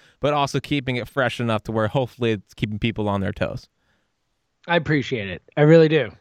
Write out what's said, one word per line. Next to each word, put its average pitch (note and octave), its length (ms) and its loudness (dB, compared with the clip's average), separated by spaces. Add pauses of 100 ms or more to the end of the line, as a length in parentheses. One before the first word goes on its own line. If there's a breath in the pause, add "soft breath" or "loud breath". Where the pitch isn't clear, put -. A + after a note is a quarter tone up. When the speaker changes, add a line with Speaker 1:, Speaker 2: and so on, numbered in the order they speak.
(200 soft breath)
Speaker 1:
but D3 120 0
also C#3+ 280 -2
keeping C3 340 -4
it A#2+ 140 -6
fresh B2+ 320 -2
enough A2+ 240 -2
to A2 80 -10
where A2 160 0
hopefully A#2+ 420 -2
it's G#2 240 -6
keeping G#2 240 -4
people G#2+ 300 -2
on G2+ 120 0
their F#2+ 120 -4
toes. - 360 -6 (1000)
Speaker 2:
I E3+ 80 2
appreciate C3 520 -2
it. F2 140 -12 (140)
I D3 60 4
really D#3+ 260 8
do. C#3 320 0